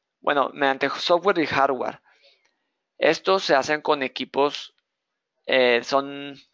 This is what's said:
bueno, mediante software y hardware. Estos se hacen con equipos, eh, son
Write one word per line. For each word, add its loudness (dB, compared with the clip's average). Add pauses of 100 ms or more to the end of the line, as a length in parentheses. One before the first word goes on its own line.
(200)
bueno, 0
mediante 0
software 0
y 0
hardware. -2 (960)
Estos 0
se 2
hacen 0
con -2
equipos, -4 (680)
eh, 4
son -4 (180)